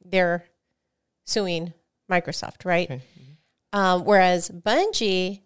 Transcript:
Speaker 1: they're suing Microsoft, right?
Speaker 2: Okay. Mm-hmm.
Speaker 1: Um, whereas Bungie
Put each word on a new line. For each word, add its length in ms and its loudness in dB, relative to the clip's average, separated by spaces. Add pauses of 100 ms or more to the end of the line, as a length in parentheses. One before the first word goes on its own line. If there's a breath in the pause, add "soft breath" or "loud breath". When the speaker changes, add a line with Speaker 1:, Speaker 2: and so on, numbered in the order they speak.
Speaker 1:
they're 400 0 (800)
suing 480 -4 (400)
Microsoft, 540 -4
right? 240 0
Speaker 2:
Okay. 100 -10
Mm-hmm. 800 -12
Speaker 1:
Um, 240 2
whereas 460 4
Bungie 960 -2